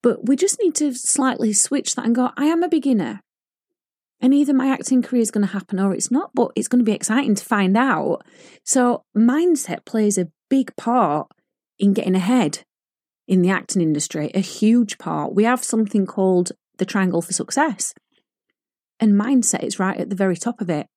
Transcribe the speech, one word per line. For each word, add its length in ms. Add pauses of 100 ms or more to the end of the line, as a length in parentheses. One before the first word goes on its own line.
But 240
we 80
just 260
need 160
to 160
slightly 600
switch 420
that 100
and 120
go, 200
"I 100
am 180
a 40
beginner. 520 (1000)
And 140
either 180
my 160
acting 340
career 200
is 80
gonna 160
happen 320
or 160
it's 160
not, 240
but 220
it's 120
gonna 140
be 100
exciting 440
to 80
find 320
out." 460 (420)
So 400 (120)
mindset 680
plays 340
a 140 (160)
big 280
part 520 (500)
in 140
getting 240
ahead 480 (640)
in 160
the 60
acting 320
industry, 540
a 60
huge 580
part. 340
We 120
have 180
something 420
called 460 (280)
the 60
Triangle 380
for 100
Success, 640 (1040)
and 140
mindset 500
is 160
right 200
at 120
the 60
very 200
top 240
of 80
it. 280